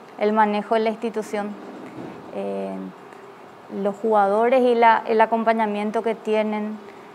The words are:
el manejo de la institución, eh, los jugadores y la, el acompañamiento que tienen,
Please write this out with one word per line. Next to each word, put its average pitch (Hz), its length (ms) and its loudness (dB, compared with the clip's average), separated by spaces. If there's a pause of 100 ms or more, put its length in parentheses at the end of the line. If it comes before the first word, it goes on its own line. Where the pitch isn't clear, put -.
(180)
el 214 140 2
manejo 208 420 2
de 226 60 4
la 220 100 0
institución, 214 600 -6 (840)
eh, 98 360 -6 (1120)
los 202 140 -2
jugadores 220 640 4
y 247 140 4
la, 226 320 4
el 226 120 2
acompañamiento 220 840 2
que 226 120 0
tienen, 214 640 -2 (380)